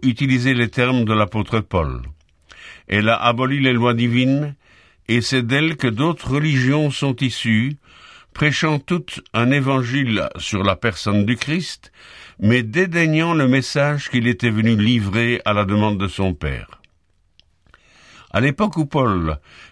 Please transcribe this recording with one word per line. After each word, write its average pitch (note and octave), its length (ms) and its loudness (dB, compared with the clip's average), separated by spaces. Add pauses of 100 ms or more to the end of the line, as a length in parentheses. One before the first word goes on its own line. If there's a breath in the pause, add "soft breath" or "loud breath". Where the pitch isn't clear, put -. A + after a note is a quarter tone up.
utiliser C3 520 2
les A#2+ 140 0
termes B2+ 360 0
de G#2+ 80 0
l'apôtre G#2+ 480 0
Paul. D2 420 -4 (840 loud breath)
Elle G#2 200 0
a A2+ 80 2
aboli B2+ 440 0
les C3 120 2
lois A#2+ 220 2
divines, B2+ 640 0 (500 soft breath)
et A#2 140 2
c'est B2+ 220 -2
d'elle C#3+ 340 0
que C3+ 100 -2
d'autres B2+ 460 -2
religions D3 580 2
sont C3+ 260 -2
issues, A#2+ 600 0 (580 loud breath)
prêchant D3+ 460 0
toutes - 400 -6 (140)
un A#2 180 2
évangile B2+ 840 0
sur F#2+ 280 -2
la G2 100 4
personne G#2 520 0
du A#2+ 100 0
Christ, - 560 -6 (480 loud breath)
mais A#2+ 240 4
dédaignant E3 720 0
le D3 120 4
message C#3+ 640 0
qu'il A#2+ 160 0
était A#2+ 240 0
venu A2 240 2
livrer A2 720 2
à G#2 80 0
la G#2 120 2
demande G#2 340 0
de F#2+ 100 -2
son F#2 260 -2
Père. C2+ 460 -8 (1500 loud breath)
À - 80 0
l'époque D3 380 0
où D#3 80 0
Paul F#2 520 0 (340 loud breath)